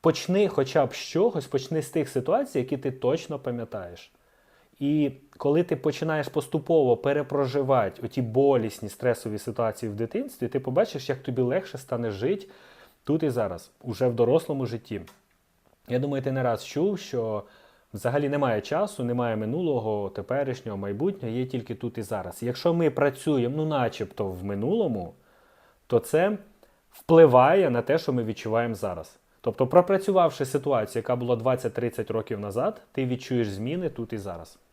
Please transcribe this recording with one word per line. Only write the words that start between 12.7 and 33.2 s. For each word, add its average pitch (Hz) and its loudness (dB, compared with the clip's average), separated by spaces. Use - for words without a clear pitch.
тут 156 0
і 151 0
зараз, 104 -4
уже 127 0
в 120 0
дорослому 131 2
житті. 110 -8
Я 123 0
думаю, 139 -2
ти 131 -2
не 131 -2
раз 117 0
чув, 180 -2
що 110 -4
взагалі 131 0
немає 135 2
часу, 170 -2
немає 120 0
минулого, 110 -2
теперішнього, 123 -4
майбутнього, 113 -4
є 127 -2
тільки 123 -6
тут 120 -8
і 117 -6
зараз. 92 -8
Якщо 123 0
ми 170 4
працюємо, 139 0
ну, 156 -2
начебто 120 -2
в 92 -8
минулому, 107 -2
то 120 4
це 185 2
впливає 160 8
на 120 0
те, 160 2
що 143 -2
ми 123 0
відчуваємо 113 -2
зараз. 90 -8
Тобто, 120 0
пропрацювавши 180 2
ситуацію, 131 -2
яка 120 -2
була 123 0
двадцять-тридцять 117 -2
років 110 -4
назад, 117 -4
ти 135 -2
відчуєш 123 -2